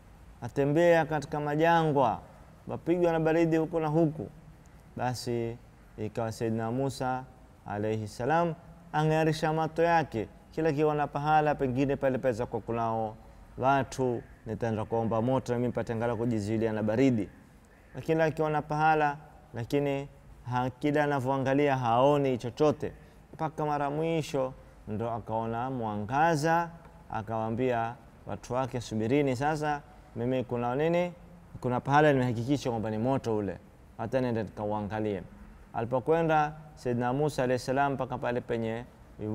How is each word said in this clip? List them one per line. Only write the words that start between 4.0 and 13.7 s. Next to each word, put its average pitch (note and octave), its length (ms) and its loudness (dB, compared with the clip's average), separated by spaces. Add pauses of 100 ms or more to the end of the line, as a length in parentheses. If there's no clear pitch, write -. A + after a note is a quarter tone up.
Basi A#2 640 -4 (400)
ikawa A2+ 340 -4
Sayyidina A2+ 400 -2
Musa C3 520 -2 (440)
alayhi G#2+ 400 -2
salam D#3+ 460 0 (400)
ang'arisha D#3 600 2
mato D#3+ 300 0
yake, D#3 440 2 (240)
kila D#3+ 180 0
akiona D3 380 2
pahala D3+ 480 2
pengine C3+ 400 0
pale C3 220 0
paweza A#2+ 280 0
kuwa A#2 160 -6
kunao A2+ 540 -4 (420)
watu, B2 640 0 (240)